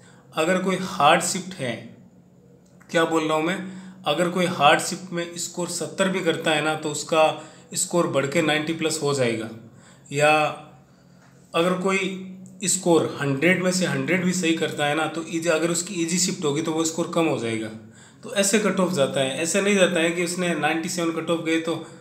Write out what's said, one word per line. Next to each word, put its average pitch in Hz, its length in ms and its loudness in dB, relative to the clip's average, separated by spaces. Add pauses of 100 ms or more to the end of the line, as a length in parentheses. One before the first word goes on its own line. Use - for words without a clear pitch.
(340)
अगर 180 280 2
कोई 185 180 0
hard 160 400 4
shift - 320 -6
है, 117 440 -8 (920)
क्या 165 140 4
बोल 160 180 0
रहा 156 140 2
हूँ 156 60 0
मैं, 185 380 -4 (260)
अगर 165 220 2
कोई 180 160 0
hard 156 340 4
shift - 340 -6
में 170 240 -6
score 175 300 -6
सत्तर 185 420 -2
भी 185 100 -2
करता 165 320 0
है 151 120 2
ना, 156 120 0
तो 151 140 -6
उसका 156 540 2 (300)
score 170 340 0
बढ़ 139 180 2
के 165 160 0
नाइंटी 151 320 0
प्लस 160 300 -2
हो 143 100 0
जाएगा। 113 360 0 (640)
या 151 260 4 (1160)
अगर 175 180 2
कोई 190 520 -2 (380)
score 170 580 2
hundred 156 420 2
में 185 80 2
से 180 140 0
हंड्रेड 143 400 0
भी 180 80 2
सही 165 200 0
करता 151 320 -2
है 147 100 0
ना, 156 120 0
तो 160 220 -8
easy, 165 200 -2
अगर 160 220 2
उसकी 180 220 -4
easy 170 240 -2
shift 180 280 -2
होगी 147 160 0
तो 160 120 -2
वो 160 120 0
score 160 300 -4
कम 165 100 2
हो 139 140 0
जाएगा। 113 280 -4 (560)
तो - 120 -12
ऐसे 202 240 2
cut 190 200 2
ऑफ 180 140 2
जाता 139 260 2
है, 135 180 -2
ऐसे 170 240 0
नहीं 202 140 4
जाता 175 240 4
है 165 120 2
कि 175 120 -2
उसने 175 320 -2
नाइंटी 160 340 -2
सेवन 170 220 -2
कट 160 180 -4
ऑफ 160 160 -2
गए 160 140 0
तो 160 280 -4 (140)